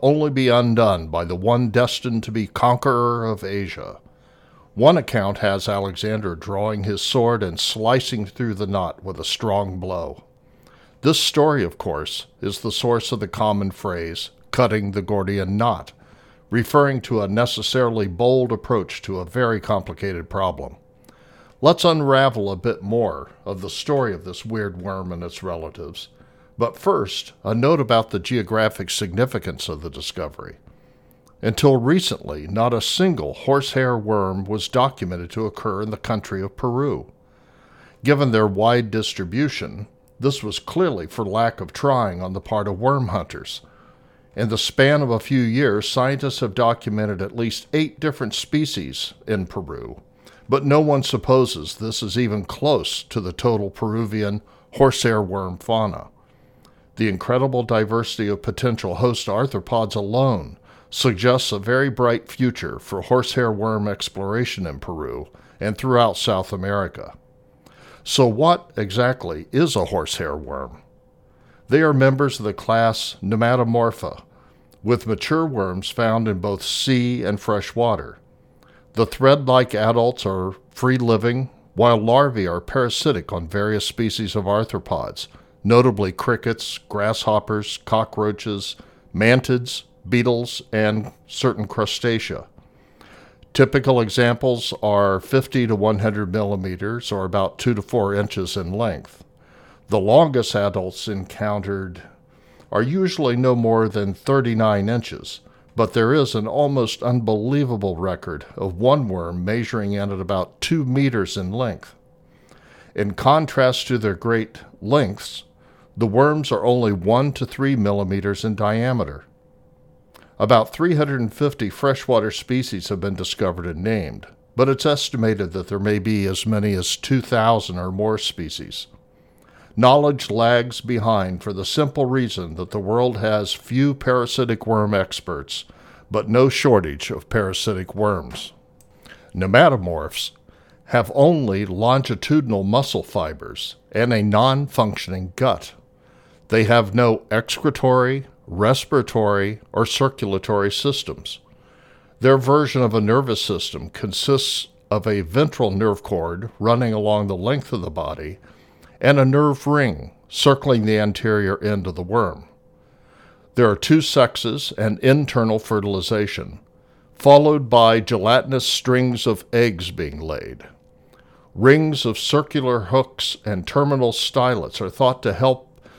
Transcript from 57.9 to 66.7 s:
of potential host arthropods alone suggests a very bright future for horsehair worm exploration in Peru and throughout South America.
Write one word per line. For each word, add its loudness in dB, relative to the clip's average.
of -4
potential -4
host 0
arthropods -2
alone -2
suggests 0
a -4
very 0
bright 0
future -2
for -8
horsehair 0
worm -2
exploration -6
in -8
Peru -10
and -4
throughout 2
South -2
America. -6